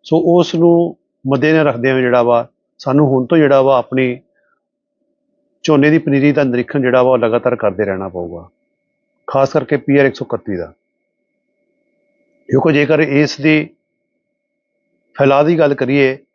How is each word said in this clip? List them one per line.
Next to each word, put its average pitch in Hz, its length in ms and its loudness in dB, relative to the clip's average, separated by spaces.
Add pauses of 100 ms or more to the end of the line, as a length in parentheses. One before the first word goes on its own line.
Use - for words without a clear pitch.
ਸੋ 160 100 0 (140)
ਉਸ 175 240 2
ਨੂੰ 170 420 2 (280)
ਮੱਦੇ 139 280 0
ਨਾਲ 156 140 2
ਰੱਖਦਿਆਂ 131 280 -2
ਹੋਏ 131 80 0
ਜਿਹੜਾ 123 200 2
ਵਾ 120 240 0 (340)
ਸਾਨੂੰ 143 280 0
ਹੁਣ 131 180 -2
ਤੋਂ 165 120 0
ਜਿਹੜਾ 139 240 2
ਵਾ 135 160 2
ਆਪਣੀ 127 400 -4 (1500)
ਝੋਨੇ 147 260 4
ਦੀ 160 80 2
ਪਨੀਰੀ 143 340 0
ਦਾ 147 120 0
ਨਿਰੀਖਣ 127 380 -4
ਜਿਹੜਾ 123 200 2
ਵਾ 127 80 2
ਉਹ 127 80 2
ਲਗਾਤਾਰ 117 380 -2
ਕਰਦੇ 104 280 -4
ਰਹਿਣਾ 95 240 -6
ਪਊਗਾ, 87 400 -12 (800)
ਖਾਸ 135 240 0
ਕਰਕੇ 147 240 -2
ਪੀ 139 220 0
ਆਰ 139 80 4
ਇੱਕ - 80 -2
ਸੌ - 100 -10
ਇਕੱਤੀ 107 320 -8
ਦਾ, 82 160 -10 (1800)
ਕਿਉਂਕਿ 135 240 0
ਜੇਕਰ 147 280 0
ਇਸ 143 400 -2
ਦੀ 151 280 0 (1500)
ਫੈਲਾਅ 139 280 2
ਦੀ 165 140 0
ਗੱਲ 147 160 2
ਕਰੀਏ 135 420 0 (180)